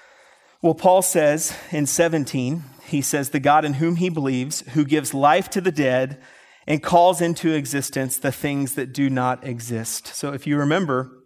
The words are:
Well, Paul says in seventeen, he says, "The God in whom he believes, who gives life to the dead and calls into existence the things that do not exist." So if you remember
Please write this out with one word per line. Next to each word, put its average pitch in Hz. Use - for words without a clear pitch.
Well, 165
Paul 185
says 156
in 147
seventeen, 151
he 143
says, 139
"The 147
God 147
in 143
whom 165
he 180
believes, 135
who 151
gives 143
life 147
to 196
the 180
dead 135
and 151
calls 175
into 170
existence 135
the 135
things 139
that 127
do 139
not 127
exist." 117
So -
if -
you 147
remember 143